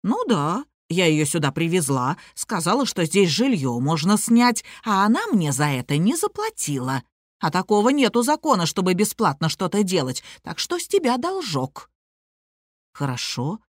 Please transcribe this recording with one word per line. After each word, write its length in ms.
«Ну 240
да. 380
Я 180
её 180
сюда 260
привезла, 640
сказала, 520
что 180
здесь 260
жильё 500
можно 380
снять, 460
а 200
она 220
мне 240
за 140
это 320
не 180
заплатила. 880
А 120
такого 380
нету 340
закона, 420
чтобы 280
бесплатно 560
что-то 340
делать, 400
так 160
что 220
с 80
тебя 300
должок». 720
«Хорошо. 680